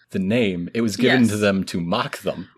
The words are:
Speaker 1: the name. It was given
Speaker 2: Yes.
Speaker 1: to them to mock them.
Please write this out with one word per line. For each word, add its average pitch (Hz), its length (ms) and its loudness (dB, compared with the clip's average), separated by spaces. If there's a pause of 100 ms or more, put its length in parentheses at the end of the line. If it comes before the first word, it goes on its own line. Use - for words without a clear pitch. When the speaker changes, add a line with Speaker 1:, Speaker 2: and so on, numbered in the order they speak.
(120)
Speaker 1:
the 101 80 -2
name. 95 520 0
It 117 100 -2
was 107 140 -2
given 127 260 4
Speaker 2:
Yes. 110 100 4
Speaker 1:
to 104 40 -2
them 98 280 2
to 92 160 -4
mock 101 400 -4
them. - 380 -6